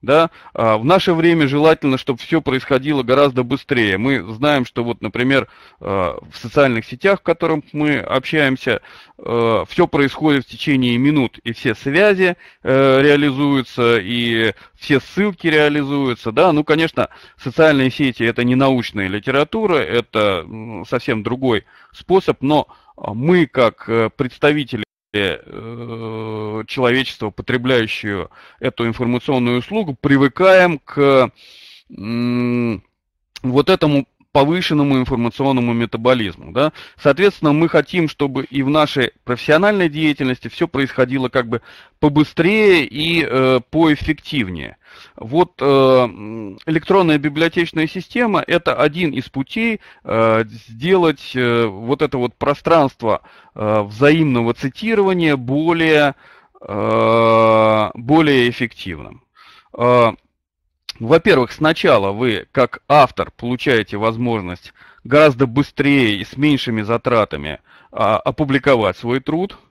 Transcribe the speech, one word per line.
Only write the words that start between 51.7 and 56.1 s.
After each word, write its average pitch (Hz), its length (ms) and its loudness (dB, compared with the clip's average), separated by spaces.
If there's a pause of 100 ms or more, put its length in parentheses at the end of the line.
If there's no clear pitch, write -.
это - 160 -4
вот 123 180 -2
пространство, 143 840 0 (320)
э, 107 280 0
взаимного 123 720 2
цитирования 185 840 -2
более, 151 800 0 (480)